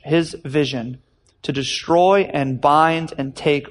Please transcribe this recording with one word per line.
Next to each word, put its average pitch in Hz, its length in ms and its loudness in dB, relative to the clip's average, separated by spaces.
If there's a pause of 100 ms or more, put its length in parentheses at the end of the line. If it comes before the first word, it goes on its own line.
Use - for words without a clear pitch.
his 160 280 0 (120)
vision 131 560 -4 (400)
to - 100 -6
destroy 175 680 2
and 135 400 -4
bind 160 560 2
and 135 180 -8
take 147 360 0